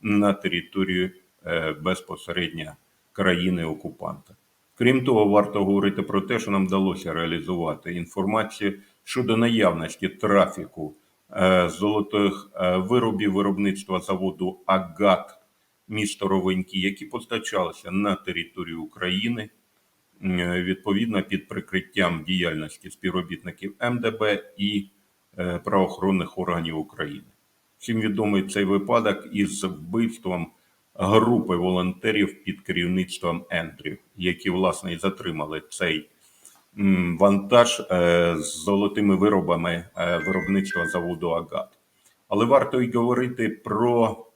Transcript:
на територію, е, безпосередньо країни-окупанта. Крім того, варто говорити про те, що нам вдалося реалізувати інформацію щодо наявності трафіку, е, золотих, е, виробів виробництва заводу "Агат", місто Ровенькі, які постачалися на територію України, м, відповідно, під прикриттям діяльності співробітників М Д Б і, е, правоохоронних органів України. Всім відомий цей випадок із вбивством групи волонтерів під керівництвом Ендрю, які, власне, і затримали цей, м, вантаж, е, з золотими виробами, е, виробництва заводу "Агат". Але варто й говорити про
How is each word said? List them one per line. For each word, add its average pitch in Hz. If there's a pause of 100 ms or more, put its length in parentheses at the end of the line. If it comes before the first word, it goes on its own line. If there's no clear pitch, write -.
на 104
територію, 92 (340)
е, 80
безпосередньо 82 (400)
країни-окупанта. 87 (400)
Крім 123
того, 113
варто 101
говорити 98
про 98
те, 113
що 101
нам 95
вдалося 92
реалізувати 82
інформацію 101 (300)
щодо 113
наявності 98
трафіку, 90 (360)
е, 92
золотих, 101
е, 92
виробів 104
виробництва 98
заводу 92
"Агат", 92 (480)
місто 107
Ровенькі, 95
які 98
постачалися 101
на 98
територію 82
України, 104 (720)
м, 90
відповідно, 98
під -
прикриттям 90
діяльності 85
співробітників 90
М 120
Д 113
Б 107 (140)
і, 101 (480)
е, 90
правоохоронних 95
органів 85
України. 76 (540)
Всім 113
відомий 104
цей 98
випадок 101
із 101
вбивством 90 (420)
групи 107
волонтерів 92
під -
керівництвом 87
Ендрю, 80 (200)
які, 92
власне, 90
і 85
затримали 78
цей, 80 (680)
м, 90
вантаж, 101 (120)
е, 87
з -
золотими 101
виробами, 87 (120)
е, 87
виробництва 90
заводу 85
"Агат". 82 (500)
Але 104
варто 127
й 123
говорити 120
про 120 (100)